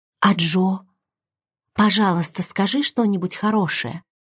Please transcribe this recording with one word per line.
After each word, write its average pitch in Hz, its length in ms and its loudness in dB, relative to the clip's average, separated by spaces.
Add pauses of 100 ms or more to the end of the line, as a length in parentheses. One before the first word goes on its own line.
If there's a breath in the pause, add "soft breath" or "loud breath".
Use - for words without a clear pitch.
(220)
«А 202 120 4
Джо? 185 520 0 (880)
Пожалуйста, 190 680 2
скажи 202 420 -2
что-нибудь 196 520 -2
хорошее. 202 680 -2 (240)